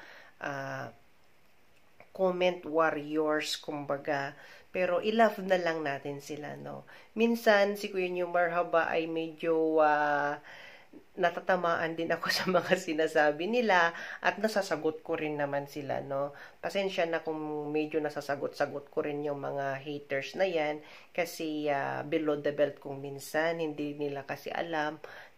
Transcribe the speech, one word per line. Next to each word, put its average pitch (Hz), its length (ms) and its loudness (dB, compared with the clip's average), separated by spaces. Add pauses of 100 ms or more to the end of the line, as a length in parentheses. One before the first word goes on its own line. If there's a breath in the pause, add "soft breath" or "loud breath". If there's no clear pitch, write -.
(420 loud breath)
ah, 135 460 -6 (1300)
comment 180 520 2
warriors, 151 920 0
kumbaga. 143 800 -4 (380 loud breath)
Pero 180 260 2
i-love 214 460 4
na 185 160 4
lang 165 240 0
natin 143 340 -4
sila, 143 400 -10
no. 139 240 -12 (320 loud breath)
Minsan, 214 640 4
si 208 100 -6
Kuya 185 220 -2
New 180 180 -2
Marhaba 170 640 2
ay 165 160 0
medyo, 160 720 2
ah, 147 580 4 (800 loud breath)
natatamaan 175 800 2
din 165 120 -2
ako 165 220 -2
<laughs> - 60 2
sa - 120 0
mga 175 280 4
sinasabi 156 720 2
nila 190 440 4 (280 loud breath)
at 180 160 2
nasasagot 170 680 0
ko 165 120 -2
rin 151 200 -2
naman 143 320 -2
sila, 131 320 -4
no. 139 320 -4 (240 loud breath)
Pasensya 190 480 -2
na 165 160 0
kung 156 160 -4 (320)
medyo 151 320 0
nasasagot-sagot 143 880 -4
ko 151 160 -2
rin 147 200 -4
yung 143 160 -4
mga 139 400 -2
haters 139 560 -6
na 190 120 2
yan 151 320 0 (320 loud breath)
kasi, 156 560 -2
ah, 135 320 0
below 151 400 0
the 147 80 2
belt 143 320 0
kung 139 160 -8
minsan, 151 640 -2
hindi 147 320 -4
nila 143 320 -6
kasi - 240 -8
alam 156 480 -2 (400 loud breath)